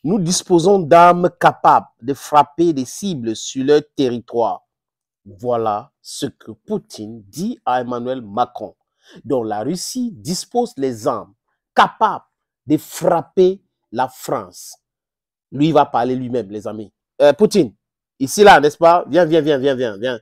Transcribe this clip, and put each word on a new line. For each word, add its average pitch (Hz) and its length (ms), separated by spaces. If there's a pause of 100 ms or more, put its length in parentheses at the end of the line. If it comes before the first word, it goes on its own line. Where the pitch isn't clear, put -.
« - 0
Nous 202 140
disposons 180 600
d'armes 175 500 (100)
capables 147 500 (120)
de 127 140
frapper 147 580
des 135 140
cibles 123 500
sur 131 300
leur 147 160 (120)
territoire. » 117 680 (640)
Voilà 110 760
ce - 240
que - 280
Poutine 113 760
dit 190 380
à 123 160
Emmanuel 123 400
Macron. 104 520 (520)
Donc 123 200
la 107 160
Russie 185 520
dispose 180 600
des 127 320
armes 120 280 (400)
capables 202 500 (420)
de 151 120
frapper 180 840 (280)
la 127 180
France. - 680 (760)
Lui, 147 180
il 160 60
va 147 100
parler 127 320
lui-même, 123 320
les 104 180
amis. 107 240 (300)
Euh, 143 140
Poutine, 175 400 (440)
ici, 135 240
là, 190 160
n'est-ce 147 200
pas ? 165 280
Viens, 160 200
viens, 156 160
viens, 143 160
viens, 135 160
viens, 120 240
viens. 120 240